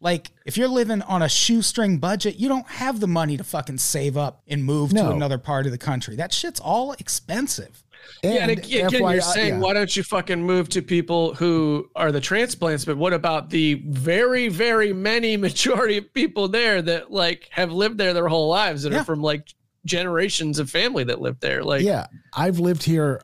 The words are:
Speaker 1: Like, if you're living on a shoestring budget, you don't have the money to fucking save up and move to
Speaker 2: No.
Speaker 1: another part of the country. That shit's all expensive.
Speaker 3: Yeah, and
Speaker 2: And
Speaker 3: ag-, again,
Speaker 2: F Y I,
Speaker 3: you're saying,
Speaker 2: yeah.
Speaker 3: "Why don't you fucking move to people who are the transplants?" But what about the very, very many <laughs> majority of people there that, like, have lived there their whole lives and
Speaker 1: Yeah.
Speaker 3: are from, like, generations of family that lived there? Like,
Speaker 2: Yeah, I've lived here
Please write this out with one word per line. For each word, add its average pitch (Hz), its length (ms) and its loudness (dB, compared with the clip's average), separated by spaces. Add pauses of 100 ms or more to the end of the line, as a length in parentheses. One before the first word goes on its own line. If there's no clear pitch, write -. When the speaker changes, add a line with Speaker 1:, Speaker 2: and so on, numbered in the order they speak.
Speaker 1:
Like, 170 300 -2 (140)
if 139 120 -4
you're 254 100 4
living 226 360 2
on 180 180 0
a - 80 2
shoestring 214 680 2
budget, 196 380 -2
you 233 100 0
don't 269 200 -2
have 254 320 -4
the 202 80 0
money 160 300 0
to - 60 -6
fucking 139 340 -6
save 139 400 -2
up 143 300 -4
and 143 180 -2
move 147 240 2
to 196 60 4
Speaker 2:
No. 180 160 4
Speaker 1:
another 143 260 0
part 135 300 -2
of 127 40 -4
the 127 60 -6
country. 123 380 -4
That 170 180 -6
shit's - 260 -4
all 247 340 -2
expensive. - 920 -6 (400)
Speaker 3:
Yeah, 190 80 2
and 226 200 2
Speaker 2:
And - 80 0
Speaker 3:
ag-, - 60 -10
again, 180 300 0
Speaker 2:
F 247 60 2
Y 185 80 4
I, 180 40 4
Speaker 3:
you're 180 80 2
saying, 180 340 0
Speaker 2:
yeah. - 40 -2
Speaker 3:
"Why 185 140 2
don't 202 220 0
you 190 80 0
fucking 180 400 -2
move 180 260 2
to 180 120 -2
people 170 540 0
who 160 600 2
are 160 160 2
the 143 100 0
transplants?" 175 640 -2
But 147 120 -2
what 180 160 0
about 156 380 -2
the 156 240 2 (120)
very, 208 600 0
very 214 460 2
many 214 440 0
<laughs> - 0 -
majority 208 600 2
of 202 160 -8
people 214 340 0
there 214 360 2
that, 170 280 -2
like, 175 400 -2
have 170 200 0
lived 208 280 0
there 185 140 2
their 170 140 2
whole 156 220 2
lives 165 360 0
and 147 80 -2
Speaker 1:
Yeah. 294 80 0
Speaker 3:
are 240 40 -4
from, 156 180 -2
like, 147 260 -2 (360)
generations 170 720 0
of 139 100 -2
family 190 360 0
that 120 160 -2
lived 127 200 -4
there? 131 220 -2
Like, 143 200 0
Speaker 2:
Yeah, 170 240 0 (260)
I've 170 260 0
lived 175 240 0
here 151 400 2